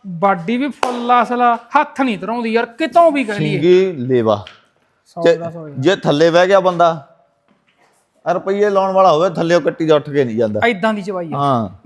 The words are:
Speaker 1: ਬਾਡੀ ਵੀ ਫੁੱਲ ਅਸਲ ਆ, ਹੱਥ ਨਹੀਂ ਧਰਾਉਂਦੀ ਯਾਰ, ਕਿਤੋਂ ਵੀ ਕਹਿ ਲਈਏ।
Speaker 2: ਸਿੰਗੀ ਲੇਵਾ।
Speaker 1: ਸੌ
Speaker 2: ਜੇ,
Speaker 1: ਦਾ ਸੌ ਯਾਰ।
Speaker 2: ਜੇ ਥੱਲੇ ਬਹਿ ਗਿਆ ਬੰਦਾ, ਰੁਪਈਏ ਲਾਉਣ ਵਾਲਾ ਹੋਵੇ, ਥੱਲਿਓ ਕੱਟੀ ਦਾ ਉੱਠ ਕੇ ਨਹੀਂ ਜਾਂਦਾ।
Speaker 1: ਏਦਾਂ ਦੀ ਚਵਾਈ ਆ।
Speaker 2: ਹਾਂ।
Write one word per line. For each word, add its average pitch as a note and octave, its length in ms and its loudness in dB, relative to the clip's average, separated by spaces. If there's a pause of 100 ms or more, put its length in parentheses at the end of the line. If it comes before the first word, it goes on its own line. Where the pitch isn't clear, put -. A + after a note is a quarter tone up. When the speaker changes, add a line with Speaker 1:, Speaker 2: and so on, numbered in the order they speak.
Speaker 1:
ਬਾਡੀ F#3 500 -2
ਵੀ C#4 120 -4
ਫੁੱਲ A#3+ 540 0
ਅਸਲ A#3+ 200 -2
ਆ, A#3 160 2 (220)
ਹੱਥ D4 200 -4
ਨਹੀਂ A#3+ 180 -2
ਧਰਾਉਂਦੀ A3+ 340 -6
ਯਾਰ, A#3 140 0
ਕਿਤੋਂ E4 460 2
ਵੀ C#4 120 -2
ਕਹਿ G#3 140 -6
ਲਈਏ। D3+ 140 -2
Speaker 2:
ਸਿੰਗੀ F3+ 400 2
ਲੇਵਾ। A#2+ 520 0 (600)
Speaker 1:
ਸੌ - 160 -14
Speaker 2:
ਜੇ, E3+ 140 4
Speaker 1:
ਦਾ E3 140 -10
ਸੌ E3 180 -16
ਯਾਰ। C#3 100 -16
Speaker 2:
ਜੇ E3 180 2
ਥੱਲੇ D#3+ 340 2
ਬਹਿ F3 160 4
ਗਿਆ F#3+ 140 4
ਬੰਦਾ, E3+ 480 0 (1200)
ਰੁਪਈਏ G3 420 0
ਲਾਉਣ F#3+ 220 0
ਵਾਲਾ F#3+ 200 4
ਹੋਵੇ, E3+ 180 2
ਥੱਲਿਓ E3+ 300 0
ਕੱਟੀ E3 260 -4
ਦਾ D#3 100 6
ਉੱਠ C#3+ 140 -2
ਕੇ C#3+ 140 2
ਨਹੀਂ A2+ 120 -6
ਜਾਂਦਾ। A2 300 0
Speaker 1:
ਏਦਾਂ A3 280 -2
ਦੀ G#3 80 -8
ਚਵਾਈ F3+ 300 -8
ਆ। C#3 60 -6
Speaker 2:
ਹਾਂ। C#3 300 0 (180)